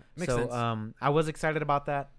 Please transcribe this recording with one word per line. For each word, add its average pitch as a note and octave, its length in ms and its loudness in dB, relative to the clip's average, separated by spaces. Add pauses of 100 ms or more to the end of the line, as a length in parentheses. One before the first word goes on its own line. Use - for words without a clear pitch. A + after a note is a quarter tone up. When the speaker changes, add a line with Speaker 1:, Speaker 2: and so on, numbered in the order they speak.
(160)
Speaker 1:
Makes D#3+ 160 -2
Speaker 2:
So, B2 60 4
Speaker 1:
sense. A#2+ 140 -2
Speaker 2:
um, A2+ 480 -2
I C3+ 100 2
was D#3 180 4
excited D#3 340 -2
about C#3+ 240 0
that. C#3+ 320 -4